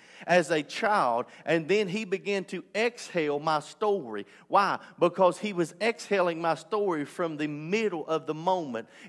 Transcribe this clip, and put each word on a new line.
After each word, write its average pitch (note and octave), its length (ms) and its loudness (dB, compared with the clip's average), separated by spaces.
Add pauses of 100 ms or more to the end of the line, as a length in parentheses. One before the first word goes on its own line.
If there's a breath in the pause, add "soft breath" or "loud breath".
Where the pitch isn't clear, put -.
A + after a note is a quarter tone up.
(280 loud breath)
as E3+ 240 4
a D#3+ 100 2
child, C#3+ 680 0 (180 loud breath)
and D#3+ 200 2
then G3 220 2
he G#3 160 -4
began F#3+ 420 -4
to F3+ 160 -8 (140)
exhale F3+ 640 0
my D#3 220 0
story. D3 640 -4 (240 loud breath)
Why? F3 300 4 (200 loud breath)
Because F3 380 4
he G#3 160 -4
was F3 260 0
exhaling G3 640 0
my E3 140 2
story F3+ 500 -2
from D#3+ 320 -4
the D3+ 100 -2
middle E3 580 -2
of D#3 200 -2
the D#3 80 -4
moment D#3 560 -2 (200 loud breath)